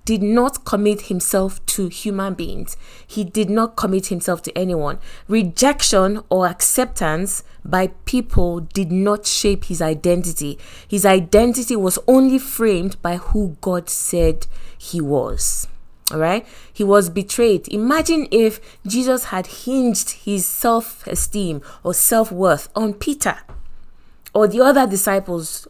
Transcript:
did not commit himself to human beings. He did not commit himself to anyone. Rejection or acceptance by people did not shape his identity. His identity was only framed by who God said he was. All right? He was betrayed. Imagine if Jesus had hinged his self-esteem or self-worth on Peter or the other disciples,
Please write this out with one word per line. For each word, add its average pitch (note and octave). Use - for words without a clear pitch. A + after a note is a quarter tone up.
did A3
not A#3+
commit G#3
himself F#3+
to F#3+
human G3
beings. -
He G#3+
did F#3+
not A3+
commit F#3+
himself F3+
to -
anyone. E3
Rejection G#3
or F#3
acceptance F3+
by F#3
people F3+
did E3+
not G3+
shape -
his F3
identity. D#3+
His G3
identity G#3+
was F#3+
only C4
framed G3
by F3
who F3+
God F3
said D#3+
he -
was. C#3
All D#3
right? F3
He G#3+
was G3
betrayed. G3
Imagine D4+
if A3
Jesus B3
had F#3
hinged B3+
his G3+
self-esteem G#3
or F3+
self-worth F#3+
on G#3
Peter C#4+
or G#3+
the G3+
other C4
disciples, F#3+